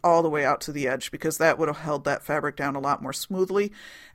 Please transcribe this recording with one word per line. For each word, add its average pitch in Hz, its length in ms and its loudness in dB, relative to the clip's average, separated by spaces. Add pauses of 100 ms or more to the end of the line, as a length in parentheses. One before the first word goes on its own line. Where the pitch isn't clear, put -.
all 170 200 6
the 165 60 0
way 147 160 2
out 135 160 2
to 156 100 -8
the 143 160 -2
edge, 131 240 -4
because 160 260 -4
that 160 200 4
would 156 100 0
have 147 120 -4
held 147 260 -4
that 143 180 -2
fabric 147 320 -2
down 139 200 -4
a 139 40 -6
lot 139 220 0
more 131 120 -6
smoothly, 190 580 0 (440)